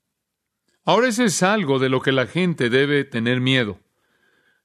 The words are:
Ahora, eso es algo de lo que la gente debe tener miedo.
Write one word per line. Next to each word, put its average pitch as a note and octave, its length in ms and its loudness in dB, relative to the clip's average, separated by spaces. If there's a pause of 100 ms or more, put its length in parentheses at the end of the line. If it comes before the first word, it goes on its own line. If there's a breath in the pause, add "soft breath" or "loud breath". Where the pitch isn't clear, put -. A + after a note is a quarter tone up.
(840)
Ahora, G#3+ 240 2
eso B3 160 0
es F3+ 180 0
algo F3+ 380 0
de C3 80 0
lo C3 140 0
que C3+ 100 0
la B2+ 160 0
gente D#3 420 -2
debe C#3 360 0
tener B2 340 -2
miedo. B2+ 400 -2 (840)